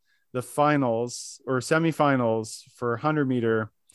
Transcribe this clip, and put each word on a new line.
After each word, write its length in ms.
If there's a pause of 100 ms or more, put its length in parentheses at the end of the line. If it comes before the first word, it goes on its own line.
(320)
the 100
finals 1040
or 140
semifinals 1000 (140)
for 220
hundred 280
meter 440 (240)